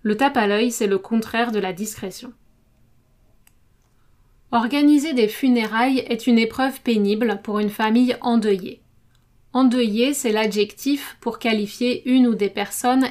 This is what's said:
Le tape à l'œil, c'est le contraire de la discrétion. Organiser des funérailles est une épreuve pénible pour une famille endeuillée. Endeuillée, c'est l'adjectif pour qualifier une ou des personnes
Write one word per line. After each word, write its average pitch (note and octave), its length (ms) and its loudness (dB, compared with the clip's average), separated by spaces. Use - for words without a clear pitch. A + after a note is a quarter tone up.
Le G#3+ 140 0
tape C#4 200 0
à A3+ 100 2
l'œil, G#3+ 240 0
c'est A#3 160 -2
le G3 120 0
contraire A3+ 520 -2
de G#3+ 80 -2
la F#3+ 140 -4
discrétion. G3 600 -12
Organiser C#4+ 600 2
des A#3+ 160 2
funérailles A#3+ 720 0
est A#3 180 -4
une A#3 120 6
épreuve C4 420 -2
pénible G#3+ 640 0
pour G#3 160 -4
une G#3+ 100 -2
famille A3+ 540 2
endeuillée. G#3 580 0
Endeuillée, B3 640 2
c'est B3 160 -2
l'adjectif G#3+ 880 -2
pour A3+ 200 -8
qualifier A3+ 680 -2
une B3+ 200 6
ou A3+ 80 0
des G3+ 120 -2
personnes B3 640 0